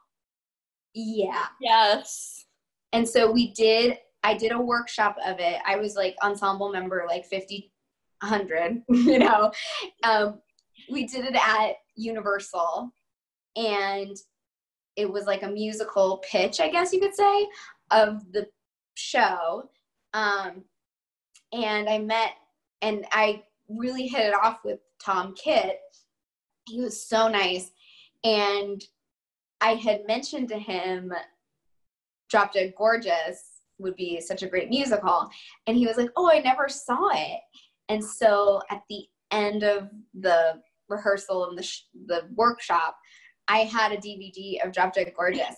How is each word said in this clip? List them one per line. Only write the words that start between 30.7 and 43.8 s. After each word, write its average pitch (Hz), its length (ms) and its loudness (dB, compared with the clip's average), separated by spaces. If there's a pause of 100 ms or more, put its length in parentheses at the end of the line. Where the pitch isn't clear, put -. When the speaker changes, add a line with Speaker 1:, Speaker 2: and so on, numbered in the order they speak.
Speaker 1:
Drop 202 240 4
Dead 185 240 -2
Gorgeous 190 840 0 (160)
would 185 180 -6
be 175 240 -6
such - 220 -8
a 185 60 -6
great 185 200 -2
musical. 202 640 0 (360)
And 226 100 2
he 247 100 6
was 226 100 0
like, 240 200 0
"Oh, 359 140 6
I 302 100 8
never 269 280 2
saw 277 460 -2
it." 156 260 -4 (480)
And 214 160 -2
so 202 640 4
at 202 220 -8
the 202 160 -14 (240)
end 208 320 0
of 208 260 0 (240)
the 165 480 2 (280)
rehearsal 196 600 -2
and 175 80 -12
the 180 60 -10
sh-, - 220 -12 (220)
the 170 280 -4
workshop, 170 640 0 (500)
I 214 120 4
had 220 320 0